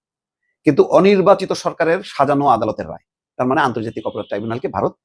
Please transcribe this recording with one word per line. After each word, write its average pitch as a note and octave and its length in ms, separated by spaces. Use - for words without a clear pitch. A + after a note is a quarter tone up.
কিন্তু D3+ 200
অনির্বাচিত F#3+ 680
সরকারের E3 500
সাজানো C#3+ 440
আদালতের G#2+ 400
রায়, - 180
তার B2+ 100
মানে C#3 140
আন্তর্জাতিক A#2 460
অপরাধ G#2 180
ট্রাইব্যুনালকে A2+ 420
ভারত A#2+ 260